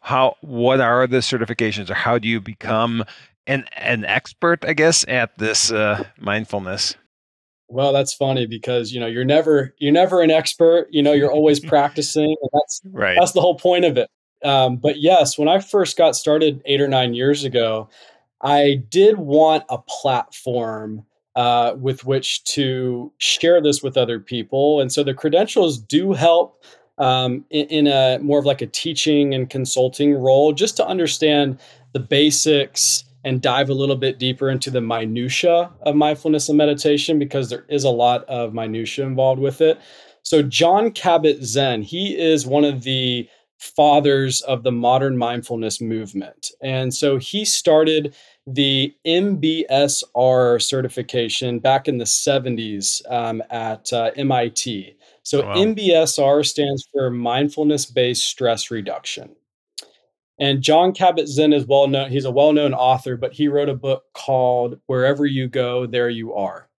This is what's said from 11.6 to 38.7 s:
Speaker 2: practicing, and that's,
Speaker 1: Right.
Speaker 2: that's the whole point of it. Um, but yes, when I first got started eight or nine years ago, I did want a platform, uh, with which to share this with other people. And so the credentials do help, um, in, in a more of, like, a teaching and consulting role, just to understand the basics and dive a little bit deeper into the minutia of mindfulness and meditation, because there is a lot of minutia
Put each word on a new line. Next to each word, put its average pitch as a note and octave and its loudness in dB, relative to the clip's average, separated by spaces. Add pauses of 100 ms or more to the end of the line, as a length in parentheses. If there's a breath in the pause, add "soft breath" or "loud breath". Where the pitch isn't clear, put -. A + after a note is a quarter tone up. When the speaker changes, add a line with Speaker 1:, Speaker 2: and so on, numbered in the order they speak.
Speaker 2:
practicing, D3+ 0
and C3+ -6
that's, - -2
Speaker 1:
Right. G#2+ 0
Speaker 2:
that's F3+ 2
the F3+ 2
whole F3 2
point F3+ 2
of C#3+ 2
it. A#2+ -2 (340)
Um, C3 2
but C#3 -2
yes, E3 4
when D3+ 0
I F#3+ 4
first F#3+ -2
got E3 4
started D3+ 0
eight C#3 0
or C#3 2
nine B2+ 0
years C#3 0
ago, A2+ -2 (500 soft breath)
I C#3+ 2
did G3+ 4
want D#3 2
a B2 -8
platform, A2+ -6 (300)
uh, A#2+ 2
with C3 -6
which C3+ -4
to B2+ -4
share - 2
this D3 0
with C3+ -4
other A#2 -2
people. C3+ 0
And C3 -2
so D3 -2
the C3+ -2
credentials E3 0
do E3+ 0
help, E3+ 2 (360 soft breath)
um, B2+ 0
in, D3 -2
in D3+ 2
a C3 2
more C#3+ 2
of, C#3 2
like, C3+ 0
a A#2 -6
teaching D3 -2
and C3 -4
consulting C3 0
role, C#3 4
just F#3+ -2
to - -2
understand D3 0 (340 soft breath)
the C#3 -4
basics C#3+ 0 (200)
and C3 -4
dive C3+ 0
a C#3 0
little C3+ 0
bit C3 -4
deeper C3 -2
into C3+ -4
the B2+ -2
minutia A#2+ 0 (100)
of D3 2
mindfulness D3+ 2
and D3+ 4
meditation, D3 2
because C#3 -2
there A#2+ -10
is C#3+ -2
a C3+ 2
lot A#2+ 2
of A#2 -6
minutia A2+ -6